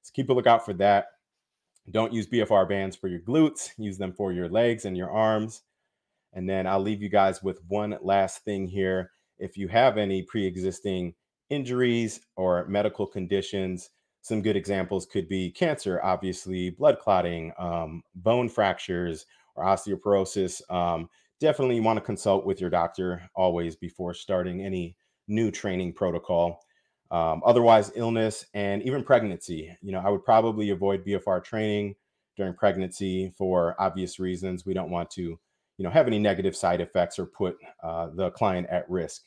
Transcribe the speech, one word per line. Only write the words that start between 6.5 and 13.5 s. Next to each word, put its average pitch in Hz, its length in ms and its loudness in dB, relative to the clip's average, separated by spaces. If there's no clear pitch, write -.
I'll 98 140 2
leave 104 200 -4
you 104 80 -6
guys 98 340 2
with 95 240 -4
one 104 340 -4
last 95 440 0
thing 98 220 -4
here. 92 440 -2
If 92 180 -12
you 98 100 -6
have 113 300 4
any 95 260 0
pre-existing 92 920 -4
injuries 123 680 0
or 90 320 0
medical 101 400 0
conditions, 95 840 -4